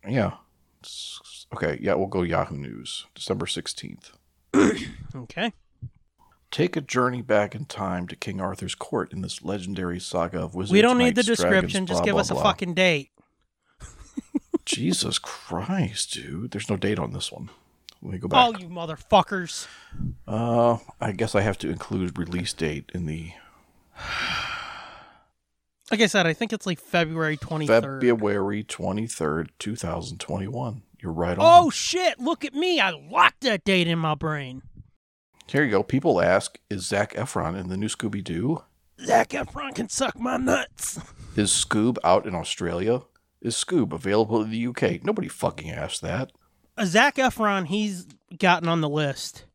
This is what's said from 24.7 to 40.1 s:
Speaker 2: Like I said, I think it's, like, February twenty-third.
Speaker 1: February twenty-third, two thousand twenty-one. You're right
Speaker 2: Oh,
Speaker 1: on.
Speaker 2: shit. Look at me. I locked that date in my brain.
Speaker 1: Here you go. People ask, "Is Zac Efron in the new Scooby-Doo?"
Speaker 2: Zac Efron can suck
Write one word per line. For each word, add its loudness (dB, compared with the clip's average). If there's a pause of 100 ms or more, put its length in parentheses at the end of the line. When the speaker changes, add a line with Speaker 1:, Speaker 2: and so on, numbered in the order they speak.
Speaker 2:
Like 2
I 6
said, 2
I 2
think -2
it's, -8
like, -4
February 0
twenty-third. 2
Speaker 1:
February 2
twenty-third, -2
two -6
thousand -6
twenty-one. -6 (180)
You're -6
right 0
Speaker 2:
Oh, 12
Speaker 1:
on. 2
Speaker 2:
shit. 0
Look -2
at -8
me. 2
I 2
locked 0
that 0
date 2
in 2
my 2
brain. -6 (840)
Speaker 1:
Here 4
you 2
go. 6
People 4
ask, 4 (120)
"Is -6
Zac 0
Efron -2
in -8
the -4
new -2
Scooby-Doo?" -4 (420)
Speaker 2:
Zac 4
Efron -8
can -6
suck -4